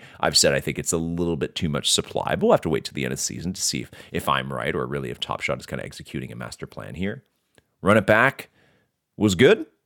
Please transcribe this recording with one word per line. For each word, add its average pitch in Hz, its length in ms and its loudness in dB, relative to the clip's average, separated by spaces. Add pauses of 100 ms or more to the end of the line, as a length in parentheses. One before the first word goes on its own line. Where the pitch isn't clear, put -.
(220)
I've 80 160 2
said 76 160 4
I 69 80 0
think - 180 -4
it's - 140 -4
a 87 40 2
little 85 380 -2
bit - 180 -4
too - 140 -4
much 71 240 -2
supply, - 380 -2
but - 140 0
we'll 226 100 6
have 156 80 4
to - 80 -2
wait 73 160 0
till - 80 -14
the 69 100 -4
end 64 80 -2
of 67 80 -4
the - 40 -4
season - 280 -6
to - 100 -8
see - 200 -2
if, 57 100 -14 (220)
if 87 160 -2
I'm 67 220 0
right 65 220 -4
or 67 140 -4
really 65 240 -6
if - 80 -12
Top - 220 -8
Shot 65 180 -4
is - 60 -16
kinda - 200 -8
executing - 460 -12
a 57 60 -14
master 58 280 -12
plan 55 300 -14
here. 98 300 -6 (560)
Run 101 160 6
It 104 100 2
Back 113 420 4 (680)
was 98 180 4
good, 165 320 6 (180)